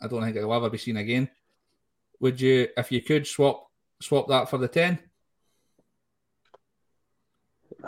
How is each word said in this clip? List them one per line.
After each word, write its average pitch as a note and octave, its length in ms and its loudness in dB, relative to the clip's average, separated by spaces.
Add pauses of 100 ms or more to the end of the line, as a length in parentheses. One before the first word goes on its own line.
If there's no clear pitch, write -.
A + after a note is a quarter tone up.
I - 60 -10
don't A#2 160 -4
think A2+ 140 -4
it'll G#2+ 160 -2
ever A#2 160 0
be G#2+ 80 -4
seen A#2 180 -6
again. A#2+ 340 -2 (920)
Would B2+ 180 0
you, C3 380 4
if B2+ 160 -4
you A#2+ 80 0
could, D3 260 0
swap, - 420 0 (300)
swap C#3 300 0
that B2+ 200 2
for C3+ 80 -4
the B2+ 120 -2
ten? E3+ 300 0 (3000)